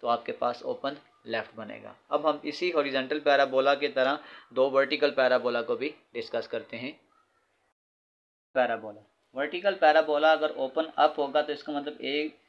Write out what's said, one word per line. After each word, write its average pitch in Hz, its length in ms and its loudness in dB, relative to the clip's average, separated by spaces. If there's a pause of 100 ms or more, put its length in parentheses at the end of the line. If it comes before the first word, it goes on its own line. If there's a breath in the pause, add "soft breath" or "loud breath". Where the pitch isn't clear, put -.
तो 120 60 -4
आपके 117 260 0
पास 120 300 -4
open 135 320 -6 (280)
left 113 320 -6
बनेगा। 107 380 -14 (160)
अब 147 160 0
हम 147 200 0
इसी 175 240 -4
horizontal 139 500 -2
parabola 139 540 4
की 139 160 -2
तरह 135 280 2 (360 loud breath)
दो 131 160 4
vertical 139 420 2
parabola 123 500 2
को 120 140 -2
भी 143 180 -6 (200)
discuss 117 320 -6
करते 113 300 -8
हैं। 127 160 -10 (1600)
parabola, 113 460 -2 (340)
Vertical 180 420 -2
parabola 156 560 4
अगर 151 260 0
open 147 400 -4
अप 151 200 4
होगा 143 240 0
तो 147 100 -4
इसका 147 200 -10
मतलब 143 280 -8
a 147 300 -4 (180)